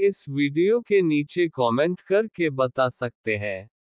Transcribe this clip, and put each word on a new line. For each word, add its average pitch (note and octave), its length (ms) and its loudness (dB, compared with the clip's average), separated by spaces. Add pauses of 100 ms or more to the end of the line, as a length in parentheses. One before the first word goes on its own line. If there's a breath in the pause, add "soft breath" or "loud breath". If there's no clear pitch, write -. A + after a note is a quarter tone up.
इस G3 220 -2
video D3 520 0
के G3+ 220 2
नीचे D#3+ 480 0
comment C3+ 500 0
करके G3 500 -2
बता C3 380 0
सकते A#2 480 -6
हैं, G2+ 320 -8 (180)